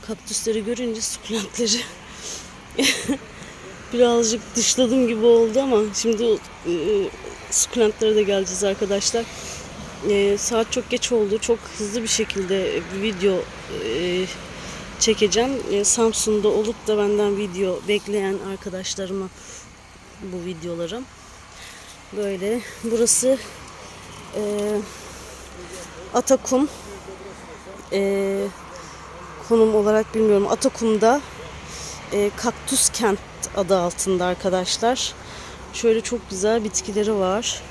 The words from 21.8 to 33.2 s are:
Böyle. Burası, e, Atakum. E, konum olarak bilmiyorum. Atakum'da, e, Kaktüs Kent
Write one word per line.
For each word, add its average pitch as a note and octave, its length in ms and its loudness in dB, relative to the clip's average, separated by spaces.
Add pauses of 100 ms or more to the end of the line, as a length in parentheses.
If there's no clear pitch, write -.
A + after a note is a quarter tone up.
Böyle. G3+ 440 -2 (240)
Burası, A#3+ 540 4 (1000)
e, G#3+ 60 -2 (1700)
Atakum. C4 540 2 (1200)
E, G3 460 0 (1080)
konum A3 260 6
olarak G#3+ 400 4
bilmiyorum. G#3 360 6
Atakum'da, A3+ 680 4 (920)
e, G#3 240 2
Kaktüs - 540 0
Kent G4 280 2 (380)